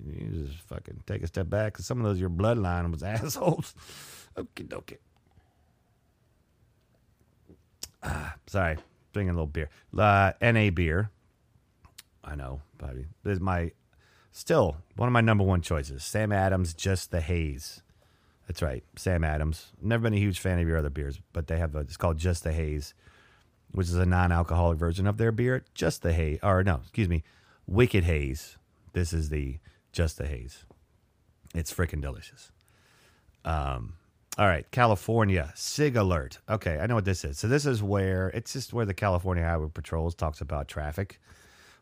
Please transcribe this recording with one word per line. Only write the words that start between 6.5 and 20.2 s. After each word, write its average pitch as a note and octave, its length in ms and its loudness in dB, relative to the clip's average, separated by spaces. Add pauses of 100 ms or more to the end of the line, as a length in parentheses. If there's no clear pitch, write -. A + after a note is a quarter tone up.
Ah, D#2 320 -6 (120)
sorry, E2+ 300 0 (360)
drinking G2 180 0
a - 20 0
little E2 140 -2
beer. D2+ 220 -6 (280)
Uh, G2 420 6
N A#2 160 4
A G#2+ 140 4
beer. F2 400 0 (1120)
I D2 120 -10
know, C2+ 260 -8 (160)
Bobby. C2+ 300 -10 (160)
This G#2 100 0
is F#2 60 0
my, F2 320 0 (600)
still, F#2+ 460 2 (180)
one A#2+ 120 0
of B2 60 4
my A#2+ 80 6
number G#2+ 220 6
one F#2 180 4
choices. C#2+ 420 -4
Sam G#2+ 280 -2
Adams, F#2 420 2
Just - 380 -2
the E2+ 100 0
Haze. D#2 600 -4 (680)
That's - 140 -6
right, C2 220 -4 (120)
Sam F2 280 0
Adams. D#2 480 -2 (100)
Never A2+ 220 0
been A2+ 100 2
a G2+ 40 4
huge G2+ 220 2